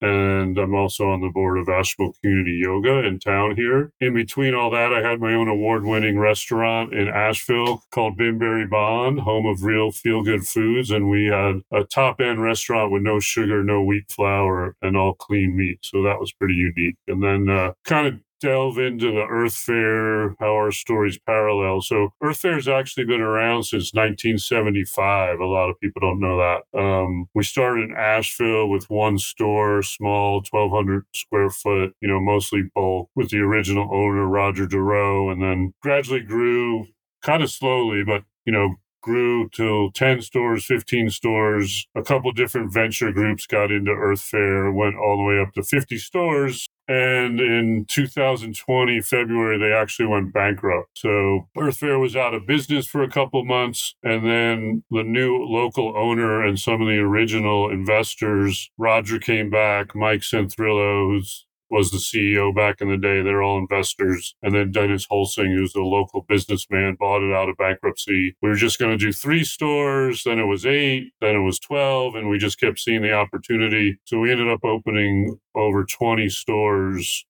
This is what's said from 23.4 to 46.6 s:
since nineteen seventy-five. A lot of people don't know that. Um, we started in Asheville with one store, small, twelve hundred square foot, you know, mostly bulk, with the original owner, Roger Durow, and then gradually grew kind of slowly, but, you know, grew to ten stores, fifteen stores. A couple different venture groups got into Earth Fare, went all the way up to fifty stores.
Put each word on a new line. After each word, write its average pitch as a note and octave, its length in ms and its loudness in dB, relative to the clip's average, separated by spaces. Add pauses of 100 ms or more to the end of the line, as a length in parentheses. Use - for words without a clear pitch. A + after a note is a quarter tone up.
since G2+ 300 -4
nineteen A2 440 2
seventy-five. G2 1000 0
A F#2 60 -2
lot F#2 240 0
of - 100 -10
people G2 200 -6
don't F#2+ 200 0
know F2+ 180 0
that. F2 400 0
Um, F#2 560 0
we - 100 2
started A#2+ 460 0
in A2+ 60 -12
Asheville A2 720 0
with G2 220 -2
one G#2+ 280 2
store, G#2 640 0
small, G2+ 600 -2
twelve G#2 280 0
hundred G2 340 0 (100)
square G2+ 360 0
foot, F#2+ 500 -2
you G#2 80 -2
know, G2 120 2
mostly G2+ 420 0 (120)
bulk, F#2 400 -2
with B2+ 160 -2
the G#2 80 0
original G2+ 540 0
owner, G2 340 0
Roger G2 400 0
Durow, G2 640 0
and F#2 100 -4
then F#2 400 0
gradually C3+ 380 0
grew A#2 640 0 (360)
kind D#3 200 2
of C#3 80 -2
slowly, A#2+ 540 0
but, G2+ 180 -2 (220)
you A2+ 80 0
know, G2+ 240 2 (240)
grew A#2+ 500 0
to G#2+ 440 0
ten B2+ 260 2
stores, A#2 440 -2
fifteen A#2 460 0
stores. G#2+ 840 0
A - 80 -6
couple C3+ 300 0
different A2+ 400 -2
venture A2 400 0
groups G#2 340 0
got G#2 240 0
into G2+ 220 0
Earth G2+ 280 0
Fare, G2 520 0
went G2+ 240 0
all G2+ 200 0
the G2+ 60 0
way G2+ 180 2
up G2 140 -2
to G2 80 -2
fifty C3+ 360 -2
stores. C#3+ 680 -2 (200)